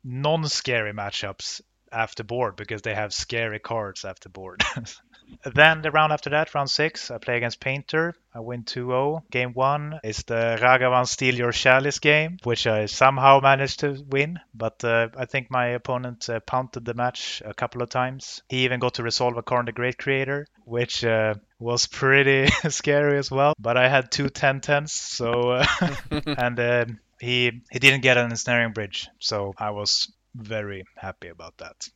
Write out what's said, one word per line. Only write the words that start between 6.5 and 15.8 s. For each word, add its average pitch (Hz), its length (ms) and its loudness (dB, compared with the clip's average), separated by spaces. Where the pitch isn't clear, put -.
round 143 140 -2
six, - 420 -4
I 117 60 -8
play 120 220 -2
against 117 200 -4
Painter. 156 560 -4
I 117 60 -12
win 120 240 -10
two 123 280 -6
oh. 147 380 0
Game 123 240 -2
one 147 500 -2
is 110 200 -6
the 117 360 0
Ragavan 127 460 6
Steal 127 280 0
Your 120 160 0
Chalice 135 480 4
game, 156 460 2
which 120 220 -2
I 107 200 2
somehow 135 540 6
managed 135 400 2
to 143 260 -4
win, 147 320 0
but, 113 300 -6
uh, 117 320 2
I 127 80 -6
think 131 260 -6
my 123 180 0
opponent, 123 600 -6